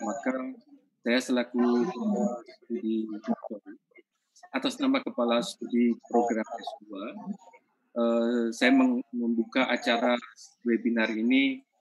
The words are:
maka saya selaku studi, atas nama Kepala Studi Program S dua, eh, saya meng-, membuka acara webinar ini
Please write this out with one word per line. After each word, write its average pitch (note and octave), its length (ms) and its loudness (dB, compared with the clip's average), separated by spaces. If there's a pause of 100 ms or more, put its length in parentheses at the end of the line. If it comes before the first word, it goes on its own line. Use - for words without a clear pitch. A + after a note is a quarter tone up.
maka B2+ 560 -6 (480)
saya B2 160 2
selaku A#2+ 640 2 (800)
studi, - 400 -2 (1400)
atas - 320 -4
nama C4 160 2
Kepala A#2+ 400 0
Studi A#2 560 0 (160)
Program A#2 320 2
S - 280 -8 (120)
dua, G#2 240 -10 (880)
eh, A#2 560 2
saya B2 240 4
meng-, B2+ 400 4
membuka A#2 560 0
acara A#2+ 480 2 (480)
webinar A2+ 480 0
ini C3 480 2 (180)